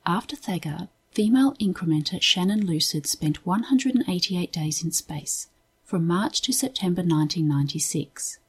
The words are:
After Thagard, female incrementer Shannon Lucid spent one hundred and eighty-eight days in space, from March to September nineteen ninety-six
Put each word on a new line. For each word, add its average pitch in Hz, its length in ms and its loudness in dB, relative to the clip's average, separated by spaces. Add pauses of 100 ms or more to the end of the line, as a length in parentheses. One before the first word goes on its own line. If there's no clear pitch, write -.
After 190 300 -4
Thagard, 165 540 -6 (200)
female 262 460 4
incrementer 170 640 -2
Shannon 202 420 2
Lucid 165 440 -2
spent - 360 -2
one 196 200 0
hundred 262 320 2
and 240 120 2
eighty-eight 180 440 -2
days 156 320 -2
in 160 80 -2
space, - 560 -6 (360)
from 170 220 0
March 185 360 0
to 254 120 -2
September 185 480 0
nineteen 156 460 2
ninety-six - 920 -2 (120)